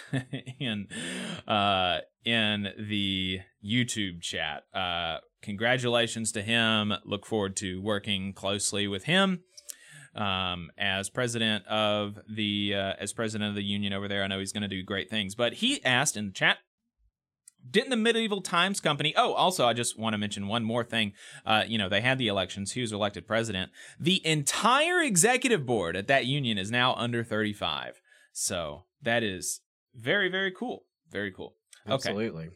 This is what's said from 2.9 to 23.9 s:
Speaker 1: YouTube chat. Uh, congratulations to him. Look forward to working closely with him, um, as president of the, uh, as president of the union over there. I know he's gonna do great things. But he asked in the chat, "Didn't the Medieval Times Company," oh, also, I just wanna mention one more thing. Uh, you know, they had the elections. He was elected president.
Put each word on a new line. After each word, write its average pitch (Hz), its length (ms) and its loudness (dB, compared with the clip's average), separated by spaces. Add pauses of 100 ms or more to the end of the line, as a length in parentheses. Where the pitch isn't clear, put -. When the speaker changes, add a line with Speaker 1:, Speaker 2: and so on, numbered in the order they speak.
Speaker 1:
YouTube 104 560 -2
chat. 78 420 -6 (100)
Uh, 85 460 -2 (220)
congratulations 117 920 0
to 110 100 -2
him. 110 540 2 (100)
Look 101 220 -6
forward 98 300 0
to 92 240 -4
working 101 520 -2
closely 101 540 -2
with 101 180 -4
him, 185 360 4 (760)
um, 92 640 -2
as 98 320 -2
president 113 560 0
of 104 600 0
the, 104 480 0
uh, 98 240 0
as 101 120 -6
president 107 380 -2
of 101 60 -4
the 101 80 -2
union 101 280 -2
over 98 140 -4
there. 101 160 -2
I 98 60 0
know 98 100 -2
he's 98 140 -4
gonna 104 160 -4
do 95 160 -6
great 98 260 -4
things. 104 240 -4
But 120 200 0
he 254 300 -2
asked 127 320 2
in 104 100 -4
the 95 60 -8
chat, 160 260 2 (1120)
"Didn't 247 220 2
the 254 60 2
Medieval 226 440 2
Times 185 400 2
Company," 151 360 0
oh, 214 160 4
also, 147 340 4
I 117 60 6
just 117 260 -2
wanna 110 200 0
mention 101 280 -4
one 113 160 0
more 113 220 0
thing. 110 280 0 (320)
Uh, 107 220 4
you 110 100 -2
know, 101 120 2
they 101 140 2
had 131 160 2
the 120 100 2
elections. 98 440 -2
He 123 100 -4
was 110 100 -4
elected 101 340 -2
president. 107 460 -2 (260)